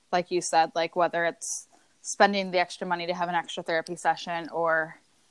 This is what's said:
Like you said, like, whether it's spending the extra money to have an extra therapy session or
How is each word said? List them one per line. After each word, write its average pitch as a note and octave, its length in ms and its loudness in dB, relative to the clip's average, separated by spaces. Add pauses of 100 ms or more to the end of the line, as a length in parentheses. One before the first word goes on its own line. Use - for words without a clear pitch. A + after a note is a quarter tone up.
(120)
Like F3+ 200 0
you F3+ 100 2
said, D#3+ 320 2
like, E3 220 -2
whether E3+ 300 2
it's - 420 -6 (340)
spending G3+ 480 4
the F3+ 100 2
extra F3 280 -2
money E3+ 180 -2
to F3 80 0
have F3 160 -4
an F3 60 -2
extra E3+ 260 -4
therapy E3+ 340 -2
session E3+ 540 -2
or D#3+ 500 0 (320)